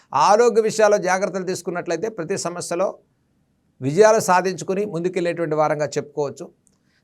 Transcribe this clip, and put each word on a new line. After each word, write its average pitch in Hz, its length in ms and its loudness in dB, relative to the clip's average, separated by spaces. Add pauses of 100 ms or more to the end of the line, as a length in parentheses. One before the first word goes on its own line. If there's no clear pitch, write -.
(140)
ఆరోగ్య 214 480 4
విషయాల్లో 208 360 4
జాగ్రత్తలు 185 460 -2
తీసుకున్నట్లయితే 175 640 -6
ప్రతి 190 300 -6
సమస్యలో 175 600 -6 (840)
విజయాలు 208 400 4
సాధించుకుని 185 640 0
ముందుకెళ్ళేటువంటి 170 680 -4
వారంగా 151 320 0
చెప్పుకోవచ్చు. 143 640 -8 (540)